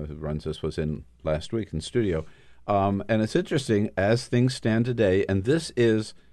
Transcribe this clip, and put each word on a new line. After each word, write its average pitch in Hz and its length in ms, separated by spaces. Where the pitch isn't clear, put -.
who 73 120
runs 78 280
this, 78 160
was 78 160
in 78 280
last 78 300
week 110 180
in 80 80
studio. 90 460
Um, 98 420
and 110 140
it's 110 120
interesting, 113 600
as 107 320
things 127 260
stand 113 300
today, 104 420
and 98 180
this 160 300
is 110 380